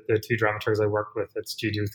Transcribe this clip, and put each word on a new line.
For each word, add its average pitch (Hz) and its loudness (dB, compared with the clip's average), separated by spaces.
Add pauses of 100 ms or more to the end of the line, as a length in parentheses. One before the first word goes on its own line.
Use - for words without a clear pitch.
the 110 4
two 113 0
dramaturgs 107 2
I - 4
work 107 0
with 104 -4
at 107 -8
Studio 107 -2